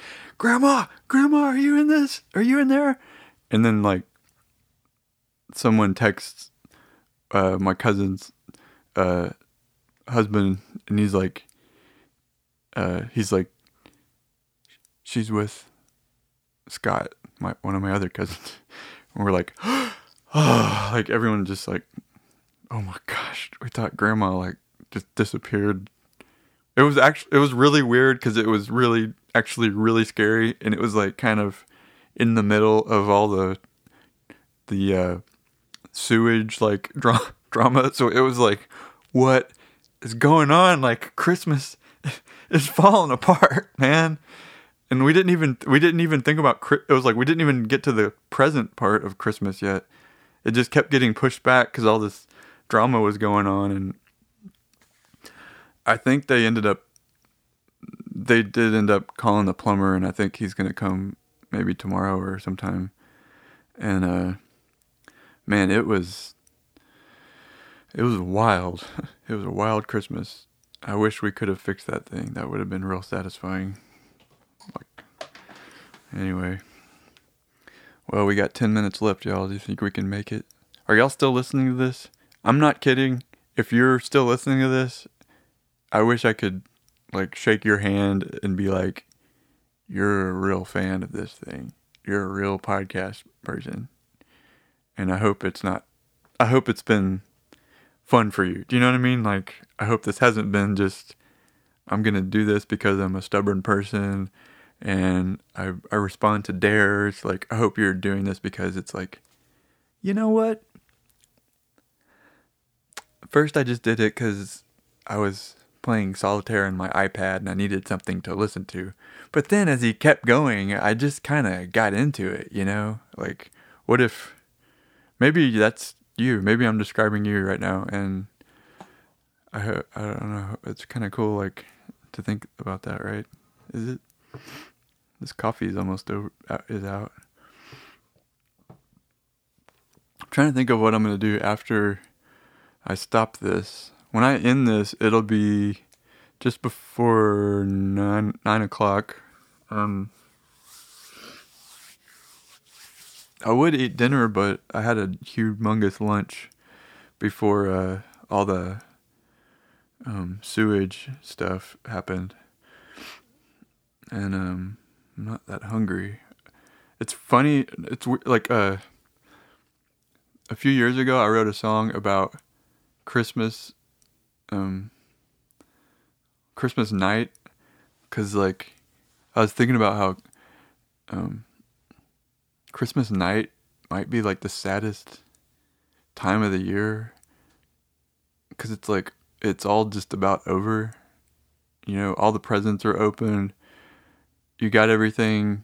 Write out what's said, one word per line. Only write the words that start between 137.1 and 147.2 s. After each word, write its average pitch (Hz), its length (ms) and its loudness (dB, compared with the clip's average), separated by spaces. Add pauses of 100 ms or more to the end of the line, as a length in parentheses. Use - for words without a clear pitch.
I'm - 80 -20
trying 139 200 2
to 139 40 -2
think 127 160 0
of 117 100 2
what 110 140 4
I'm 107 100 2
gonna 104 140 -2
do 104 220 0
after 104 600 -2 (880)
I - 100 -6
stop - 420 -2
this. 98 540 -6 (200)
When 113 120 0
I 135 140 2
end 127 300 2
this, 104 320 0
it'll 110 240 2
be 104 580 0 (580)
just - 220 -4
before 104 1080 0